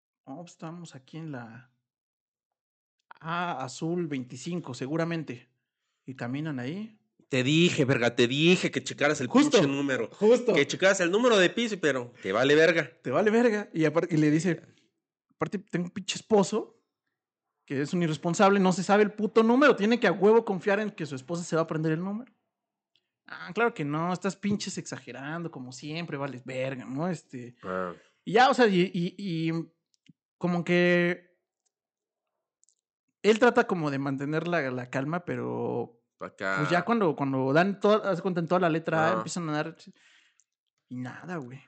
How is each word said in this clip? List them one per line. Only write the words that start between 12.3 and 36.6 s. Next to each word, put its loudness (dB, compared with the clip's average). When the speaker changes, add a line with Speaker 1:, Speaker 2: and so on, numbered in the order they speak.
Speaker 2:
vale 4
verga. 4
Speaker 1:
Te -6
vale 2
verga. 2
Y 2
apar-, 0
y 0
le 4
dice, 0
"Aparte, -6
tengo -6
un -14
pinche -10
esposo 0
que -4
es -6
un 0
irresponsable, 2
no 4
se -4
sabe 4
el 2
puto 2
número, 6
tiene 0
que 2
a 4
huevo 4
confiar -2
en -4
que -10
su -8
esposa -8
se -4
va 4
a 0
aprender -2
el -2
número". -8
"Ah, -14
claro 0
que -4
no, -2
estás -4
pinches -4
exagerando, -10
como -14
siempre, -10
vales -8
verga", -8
¿no? -4
Este, -10
Speaker 2:
Ah. -4
Speaker 1:
y -4
ya, 6
o 2
sea, 4
y, 2
y, -4
y -4
como -2
que 2
él 4
trata 4
como -2
de -2
mantener -4
la, -2
la -8
calma, -4
pero -6
Speaker 2:
Pa' -12
acá. -6
Speaker 1:
pues -2